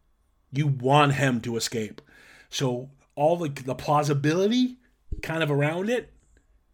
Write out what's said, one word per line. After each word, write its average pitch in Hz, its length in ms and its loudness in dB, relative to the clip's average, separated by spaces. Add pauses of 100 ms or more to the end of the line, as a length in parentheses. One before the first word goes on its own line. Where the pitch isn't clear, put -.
(520)
You 143 160 0
want 139 460 4
him 131 280 0
to 117 140 -6
escape. 110 440 -6 (480)
So 131 420 -4 (260)
all 156 200 2
the, 170 120 -4
the 131 260 -6
plausibility 151 1040 2 (460)
kind 160 200 -4
of 147 80 0
around 156 400 0
it, 240 220 -4 (600)